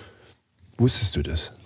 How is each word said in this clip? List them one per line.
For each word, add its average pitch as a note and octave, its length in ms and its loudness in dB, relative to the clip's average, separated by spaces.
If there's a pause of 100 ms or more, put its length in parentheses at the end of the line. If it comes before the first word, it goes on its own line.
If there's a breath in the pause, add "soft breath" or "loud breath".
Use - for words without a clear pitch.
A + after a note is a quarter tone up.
(760 loud breath)
Wusstest - 380 2
du D#2 80 -4
das? D2+ 300 -8 (120)